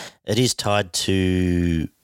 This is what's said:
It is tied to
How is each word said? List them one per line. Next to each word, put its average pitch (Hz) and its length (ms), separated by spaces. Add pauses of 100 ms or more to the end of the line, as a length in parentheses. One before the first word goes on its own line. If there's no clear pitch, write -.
(260)
It 107 120
is 123 160
tied 104 400
to 90 920 (160)